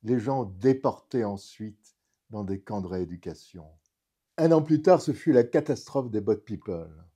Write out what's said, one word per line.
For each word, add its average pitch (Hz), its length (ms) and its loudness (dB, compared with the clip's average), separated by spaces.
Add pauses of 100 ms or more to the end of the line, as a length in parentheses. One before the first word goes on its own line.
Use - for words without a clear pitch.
Les 117 160 0
gens 131 260 -2
déportés 120 760 0
ensuite 104 720 -10 (360)
dans 104 120 -10
des 95 160 -6
camps 104 220 -8
de 90 60 -8
rééducation. 85 840 -10 (640)
Un 165 140 4
an 160 120 6
plus 156 180 2
tard, 180 180 6
ce - 140 -4
fut - 180 -2
la 120 120 6
catastrophe 135 680 -2
des 107 120 -4
Boat 104 160 0
People. 85 540 -10 (240)